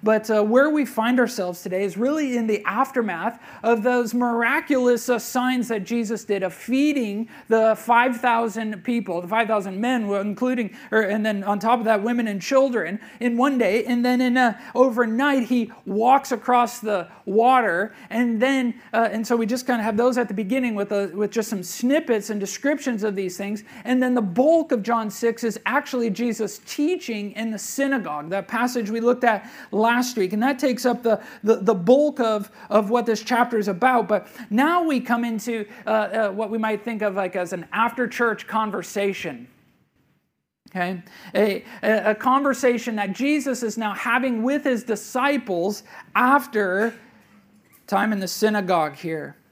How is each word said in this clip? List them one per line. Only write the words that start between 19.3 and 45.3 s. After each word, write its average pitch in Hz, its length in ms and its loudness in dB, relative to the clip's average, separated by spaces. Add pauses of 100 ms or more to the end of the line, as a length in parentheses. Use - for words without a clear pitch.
we 226 100 2
just 247 220 -2
kinda 233 160 0
have 214 140 0
those 247 200 2
at 247 120 0
the 208 40 -6
beginning 226 420 -2
with, 202 180 -2
uh, 202 200 0
with 208 180 -2
just 220 180 -2
some 190 140 -6
snippets 247 680 0
and 208 100 -4
descriptions 247 640 -4
of 202 140 -2
these 185 180 -4
things. 208 300 -8 (180)
And 254 180 0
then 247 140 2
the 240 60 2
bulk 285 500 4
of 220 120 0
John 220 260 -2
six 233 340 -2
is 226 220 -2
actually 233 460 0
Jesus 220 540 -4
teaching 254 680 -4
in 226 180 -6
the 208 80 -6
synagogue, 180 720 -4
that 190 180 -4
passage 240 420 -2
we 226 120 -2
looked 240 240 2
at 214 260 0 (200)
last 233 440 0
week. 185 160 0
And 214 100 -2
that 277 160 0
takes 254 280 -2
up 247 180 0
the, 220 180 2 (220)
the, 214 140 4
the 208 180 2
bulk 262 460 4
of, 214 280 -2 (200)
of 208 200 2
what 233 160 2
this 220 160 0
chapter 240 360 0
is 202 100 0
about. 220 400 2
But 202 220 0 (200)
now 302 340 4
we 277 180 0
come 240 240 0
into, 226 400 -4 (200)
uh, 220 40 -4
uh, 214 420 0
what 208 180 -6
we 226 80 -4
might 220 280 -4
think 220 160 -6
of, 202 140 -2
like, 190 200 -4
as 180 160 -4
an 175 220 -10
after-church 233 760 -2
conversation. 196 1000 -4 (1200)
Okay? 180 320 -4 (320)
A, 208 300 0 (180)
a, 214 300 2
a 208 40 2
conversation 247 840 0
that 202 160 -2
Jesus 269 500 -2
is 220 140 -4
now 214 160 -4
having 240 500 0
with 285 220 0
his 247 180 0
disciples 214 1000 -2 (320)